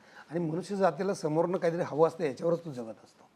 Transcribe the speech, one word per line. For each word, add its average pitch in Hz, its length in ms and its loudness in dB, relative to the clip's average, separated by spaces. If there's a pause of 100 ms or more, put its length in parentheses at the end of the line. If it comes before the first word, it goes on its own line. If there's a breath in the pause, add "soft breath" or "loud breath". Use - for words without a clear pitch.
(300 loud breath)
आणि 165 200 -2
मनुष्य 180 260 -4
जातीला 185 380 2
समोरनं 170 440 2
काहीतरी 170 260 0
हवं 143 240 4
असतं, 165 160 -4
याच्यावरच 160 400 0
तो 160 80 -8
जगत 113 320 -12
असतो. - 200 -20 (120)